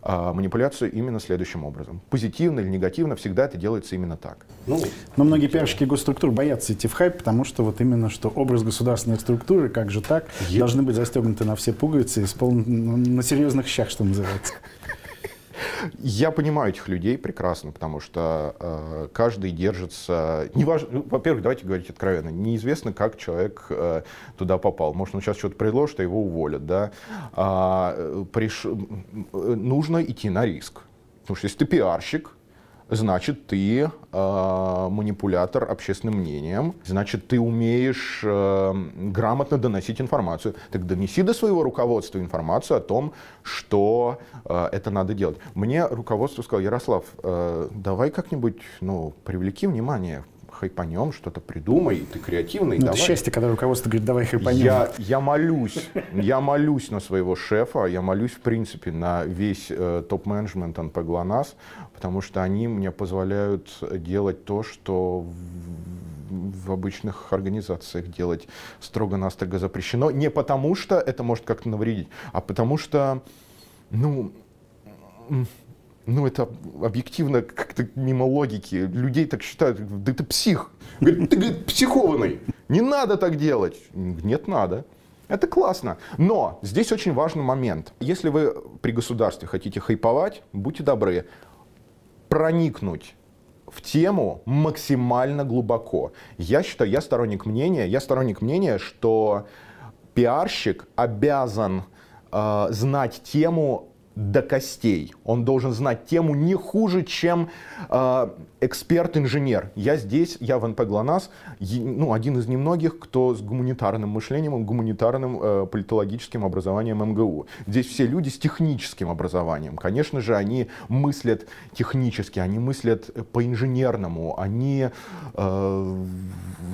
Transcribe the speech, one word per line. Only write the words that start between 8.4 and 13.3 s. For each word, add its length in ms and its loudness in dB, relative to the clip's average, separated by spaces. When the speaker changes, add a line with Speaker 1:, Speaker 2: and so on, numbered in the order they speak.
Speaker 2:
государственной 560 0
структуры, 500 4
как 220 0
же 100 0
так, 240 0
Speaker 1:
Е- 100 2
Speaker 2:
должны 240 4
быть 120 2
застёгнуты 500 2
на 120 0
все 180 0
пуговицы 480 2
и 20 2
с 80 -2
пол-, 220 2
на, 420 2
на 260 4
серьёзных 440 2